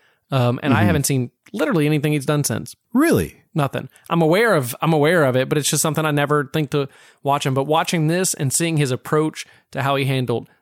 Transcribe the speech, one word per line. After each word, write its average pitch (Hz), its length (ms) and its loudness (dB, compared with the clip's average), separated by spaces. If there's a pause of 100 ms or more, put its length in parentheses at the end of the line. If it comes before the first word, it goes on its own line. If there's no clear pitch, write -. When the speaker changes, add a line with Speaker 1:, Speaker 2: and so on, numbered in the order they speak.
(300)
Speaker 1:
um, 123 320 0
and 139 100 0
I 143 60 2
Speaker 2:
Mm-hmm. - 80 4
Speaker 1:
haven't 156 200 0
seen 127 240 -2 (220)
literally 208 340 0
anything 151 260 0
he's 139 140 -2
done 147 180 0
since. - 320 -6 (180)
Speaker 2:
Really? 247 480 2 (120)
Speaker 1:
Nothing. 139 340 -4 (200)
I'm 170 140 0
aware 196 320 2
of, 127 260 -2
I'm 147 120 0
aware 156 320 2
of 127 120 2
it, 131 120 0
but 151 100 0
it's 139 120 -4
just 151 120 0
something 156 220 -2
I 156 80 0
never 147 400 0
think 156 180 -2
to 143 180 -2 (340)
watch 139 220 0
him. 135 100 0
But 135 100 0
watching 160 420 0
this 175 280 0
and 135 180 -2
seeing 165 240 0
his 147 140 0
approach 156 560 -2 (260)
to 139 100 -6
how 139 140 0
he 139 80 0
handled 127 440 -2 (140)